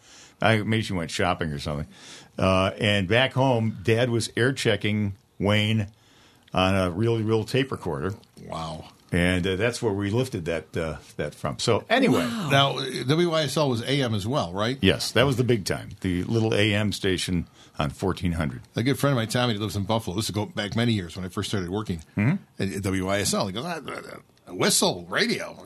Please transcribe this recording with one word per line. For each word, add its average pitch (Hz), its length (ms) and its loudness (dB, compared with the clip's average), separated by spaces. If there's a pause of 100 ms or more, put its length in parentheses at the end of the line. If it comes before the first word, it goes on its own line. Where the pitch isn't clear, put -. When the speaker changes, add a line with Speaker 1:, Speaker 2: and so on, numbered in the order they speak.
(400)
Speaker 1:
I, 110 180 6
maybe 110 240 0
she 101 100 -6
went 85 180 -2
shopping 87 400 0
or 71 80 -4
something. 76 300 -4 (500)
Uh, 95 400 4
and 101 300 2
back 123 240 4
home, 123 500 2
Dad 117 280 4
was 113 260 0
air 123 160 4
checking 104 640 0 (260)
Wayne 104 480 2 (640)
on 92 220 4
a 92 140 2
real, 113 280 0
real 110 260 0
tape 139 280 -2
recorder. 82 420 -4 (300)
Speaker 2:
Wow. 80 400 -8 (260)
Speaker 1:
And, 90 360 2
uh, 95 100 0
that's 117 260 -2
where 110 100 0
we 101 180 -2
lifted 110 340 -2
that, 82 320 -4
uh, 80 200 -4 (200)
that 76 180 -6
from. - 240 -6
So 104 300 0
anyway. 262 320 4
Speaker 3:
Wow. 233 300 -4
Speaker 2:
Now, 139 280 2
uh, 135 280 -6
W 165 240 4
Y 160 140 2
S 139 120 -4
L 147 140 2
was 113 120 0
A 139 200 0
M 113 120 0
as 98 120 -2
well, 113 260 -2
right? 113 300 0
Speaker 1:
Yes, 90 300 4
that 117 120 6
was 139 120 2
the 131 80 2
big 110 200 2
time, - 260 -6 (120)
the 90 220 0
little 110 300 0
A 104 200 4
M 104 180 0
station 90 560 -2 (300)
on 76 100 0
fourteen 90 440 -2
hundred. 71 280 -4 (160)
Speaker 2:
A 113 60 0
good 131 160 0
friend 143 140 2
of 131 40 2
mine, 110 120 -2
Tommy, 123 260 0
who 101 60 -6
lives 101 160 -4
in 98 80 -2
Buffalo, 101 320 -2
this 113 100 -2
is - 60 -4
go 104 140 -2
back 104 300 -6
many 117 160 2
years 87 240 -4
when 92 80 -8
I 95 60 -8
first 101 180 -4
started 90 220 -4
working 98 320 -4 (160)
Speaker 1:
Mm-hmm. 120 160 2 (280)
Speaker 2:
at, 98 140 0
at 98 60 -6
W 92 240 -2
Y 101 140 0
S 95 120 0
L. 185 140 0
He 92 80 -4
goes, 120 100 -8
"Ah, 170 140 -6
uh, - 760 -14
Whistle 147 540 2
Radio," 170 460 -2 (120)